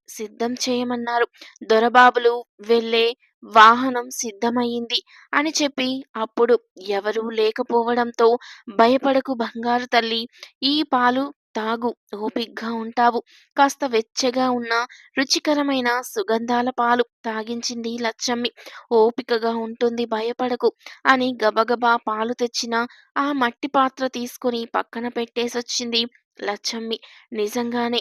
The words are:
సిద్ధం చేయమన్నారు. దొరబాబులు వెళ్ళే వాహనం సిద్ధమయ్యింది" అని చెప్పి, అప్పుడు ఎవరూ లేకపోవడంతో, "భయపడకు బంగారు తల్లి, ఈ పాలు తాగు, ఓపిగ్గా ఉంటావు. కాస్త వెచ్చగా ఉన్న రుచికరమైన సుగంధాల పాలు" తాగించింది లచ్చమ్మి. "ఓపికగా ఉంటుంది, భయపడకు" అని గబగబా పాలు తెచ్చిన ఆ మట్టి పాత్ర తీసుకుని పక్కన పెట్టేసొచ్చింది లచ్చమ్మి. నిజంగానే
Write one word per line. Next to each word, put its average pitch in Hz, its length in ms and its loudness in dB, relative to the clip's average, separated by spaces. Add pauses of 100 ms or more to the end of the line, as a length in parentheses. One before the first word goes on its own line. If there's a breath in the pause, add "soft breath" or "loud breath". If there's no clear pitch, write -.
సిద్ధం 233 460 -6
చేయమన్నారు. 240 720 -2 (380 loud breath)
దొరబాబులు 240 680 6 (280)
వెళ్ళే 226 440 2 (400)
వాహనం 240 680 6
సిద్ధమయ్యింది" 233 880 -4 (360 soft breath)
అని 294 180 0 (100)
చెప్పి, 269 260 -2 (280)
అప్పుడు 233 380 2 (340)
ఎవరూ 208 420 -2
లేకపోవడంతో, 233 1000 0 (460 loud breath)
"భయపడకు 262 600 2
బంగారు 240 520 -4
తల్లి, 226 360 0 (400 loud breath)
ఈ 285 200 0
పాలు 254 420 0 (320)
తాగు, 226 340 -4 (240)
ఓపిగ్గా 220 600 -6
ఉంటావు. 233 460 0 (360 soft breath)
కాస్త 277 280 2
వెచ్చగా 254 680 0
ఉన్న 233 240 -4 (440 loud breath)
రుచికరమైన 277 720 0 (120)
సుగంధాల 240 720 -2
పాలు" 240 340 2 (200)
తాగించింది 226 720 -6
లచ్చమ్మి. 240 520 -2 (420 loud breath)
"ఓపికగా 233 640 4
ఉంటుంది, 233 480 -2
భయపడకు" 233 680 -2 (360 loud breath)
అని 262 280 4
గబగబా 226 640 2
పాలు 220 360 -4
తెచ్చిన 233 540 -4 (300 soft breath)
ఆ 277 160 -2
మట్టి 262 360 -2
పాత్ర 262 380 0
తీసుకుని 240 580 -4
పక్కన - 440 -6
పెట్టేసొచ్చింది 233 920 -4 (400)
లచ్చమ్మి. 226 560 -8 (340 loud breath)
నిజంగానే 240 680 -4